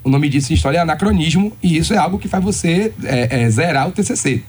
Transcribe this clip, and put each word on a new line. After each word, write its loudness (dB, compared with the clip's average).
O -2
nome 2
disso 0
em 2
história 2
é 2
anacronismo, 0
e 2
isso 0
é 2
algo 0
que -8
faz -2
você, 0
é, 0
é, 2
zerar 0
o -6
T 0
C -2
C. -2